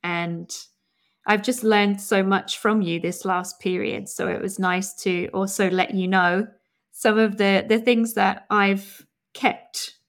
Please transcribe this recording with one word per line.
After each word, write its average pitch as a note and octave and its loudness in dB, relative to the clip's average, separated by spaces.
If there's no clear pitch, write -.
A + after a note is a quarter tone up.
and E3+ -4
I've G#3 2
just B3 -2
learned G#3 2
so G3 2
much F#3+ 0
from G#3+ 2
you E3+ -2
this F3+ -4
last F#3 -4
period. G3 -4
So - -6
it F3 -4
was F#3+ -6
nice F#3 -2
to F3+ -2
also F#3+ 0
let F#3 0
you F#3 0
know F#3 2
some G#3+ 2
of A3 2
the, G3 4
the A3 2
things A3+ 2
that G3 0
I've G3 0
kept - -4